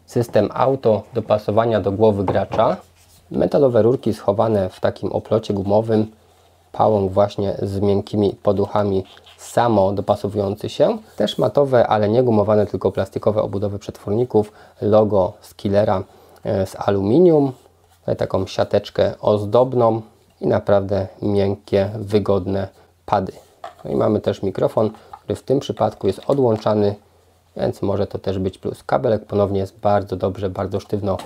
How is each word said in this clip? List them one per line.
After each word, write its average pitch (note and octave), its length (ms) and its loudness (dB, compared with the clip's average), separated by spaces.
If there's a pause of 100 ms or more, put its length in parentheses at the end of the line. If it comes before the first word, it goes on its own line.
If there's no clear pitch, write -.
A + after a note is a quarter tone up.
system A#2+ 480 0
auto B2 480 0 (120)
dopasowania G#2+ 640 0
do G2 120 -2
głowy G2+ 320 2
gracza. G#2+ 520 0 (540)
Metalowe C#3 520 2
rurki A2+ 320 2
schowane G#2 540 0
w - 120 -14
takim - 320 -4
oplocie - 420 -2
gumowym. G#2+ 520 0 (640)
Pałąk G#2 400 0
właśnie G2+ 500 0
z G2 180 -4
miękkimi G#2 640 0
poduchami, G3+ 640 0 (340)
samo G#2 540 2
dopasowujący G2+ 760 -2
się. G#3 300 0 (180)
Też G#3 220 -2
matowe, C3 480 2
ale G#2+ 220 2
nie A#2 140 4
gumowane, G#2+ 440 4
tylko G2 260 -2
plastikowe G2+ 500 -2
obudowy G#2 360 -4
przetworników. G#2+ 760 -2 (280)
Logo G#2 600 2
Skillera, G2+ 640 -2 (420)
e, G2 220 -2
z - 100 -16
aluminium. C3+ 760 2 (480)
Tutaj A#2 160 -4
taką F#2+ 300 -2
siateczkę - 760 -2
ozdobną A2+ 800 2 (380)
i G3 60 -6
naprawdę G2 600 0 (160)
miękkie, G2 760 0
wygodne G2 680 -2 (380)
pady. G2 260 -2 (520)
No - 60 -8
i C#3 60 -2
mamy A2 240 2
też G#2 220 -4
mikrofon, G#2+ 480 -2 (320)
który G2+ 140 -6
w - 60 -18
tym C#3 180 0
przypadku - 460 -4
jest F#2+ 200 0
odłączany, G#2+ 680 2 (640)
więc - 260 -4
może G2 240 -2
to - 120 -12
też G2 200 -4
być F#2+ 200 -4
plus. - 240 -8
Kabelek B2+ 420 -2
ponownie G2+ 360 -2
jest - 180 -8
bardzo G2+ 380 0
dobrze, G2+ 340 -4
bardzo G2 300 -6
sztywno G2 460 -4